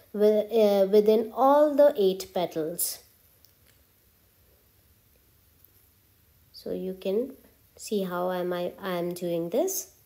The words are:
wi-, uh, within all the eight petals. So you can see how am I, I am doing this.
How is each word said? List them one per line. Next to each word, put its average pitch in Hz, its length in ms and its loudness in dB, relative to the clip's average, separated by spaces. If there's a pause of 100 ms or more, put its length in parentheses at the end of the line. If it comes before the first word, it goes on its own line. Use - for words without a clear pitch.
(120)
wi-, 208 400 2
uh, 202 320 4
within 214 500 2
all 285 400 4
the 285 220 6
eight 190 380 -2
petals. 170 640 -6 (3500)
So - 200 -12
you 185 200 -8
can 196 400 -4 (420)
see - 280 -6
how 180 300 -4
am 180 200 -4
I, 175 280 -6
I 185 180 -6
am 175 160 -6
doing 170 340 -6
this. 339 440 -4 (140)